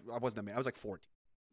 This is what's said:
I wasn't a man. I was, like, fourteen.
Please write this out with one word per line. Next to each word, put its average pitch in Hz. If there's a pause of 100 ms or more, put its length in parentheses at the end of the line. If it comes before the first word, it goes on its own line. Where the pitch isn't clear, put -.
(100)
I 117
wasn't 117
a -
man. 101
I 120
was, 131
like, 123
fourteen. - (420)